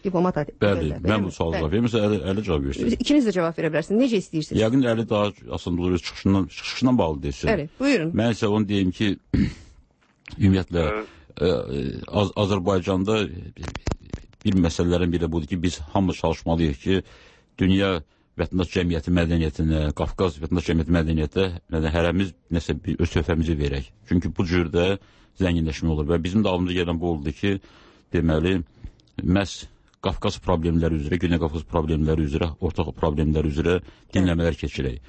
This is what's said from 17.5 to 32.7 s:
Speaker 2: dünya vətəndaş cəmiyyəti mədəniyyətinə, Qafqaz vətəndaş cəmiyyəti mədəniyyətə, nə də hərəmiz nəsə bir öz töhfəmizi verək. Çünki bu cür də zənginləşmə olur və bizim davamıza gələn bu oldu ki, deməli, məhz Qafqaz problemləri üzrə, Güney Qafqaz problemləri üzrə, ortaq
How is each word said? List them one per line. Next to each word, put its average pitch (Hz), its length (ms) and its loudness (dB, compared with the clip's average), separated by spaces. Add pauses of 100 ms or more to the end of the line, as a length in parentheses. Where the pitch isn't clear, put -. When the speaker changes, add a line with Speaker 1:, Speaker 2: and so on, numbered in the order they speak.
Speaker 2:
dünya 95 340 2 (460)
vətəndaş 87 320 -2
cəmiyyəti 87 460 0
mədəniyyətinə, 80 640 0 (180)
Qafqaz 85 400 -2
vətəndaş 80 320 -2
cəmiyyəti 82 240 2
mədəniyyətə, 80 520 0 (260)
nə 82 100 0
də 80 120 0
hərəmiz 85 400 0 (180)
nəsə 82 320 0
bir - 180 -2
öz 82 140 0
töhfəmizi 80 420 0
verək. 69 300 -2 (200)
Çünki 87 280 2
bu 95 100 0
cür 85 240 0
də 87 220 2 (480)
zənginləşmə 82 500 0
olur 76 160 0
və 82 160 2
bizim 95 240 0
davamıza 90 320 0
gələn 85 220 -2
bu 87 160 -2
oldu 73 180 -6
ki, 101 220 -2 (580)
deməli, 82 460 2 (640)
məhz 92 420 0 (380)
Qafqaz 95 360 -4
problemləri 82 640 0
üzrə, 71 180 -2
Güney 85 240 0
Qafqaz 80 240 -4
problemləri 78 640 0
üzrə, 78 240 -2 (100)
ortaq 80 320 -2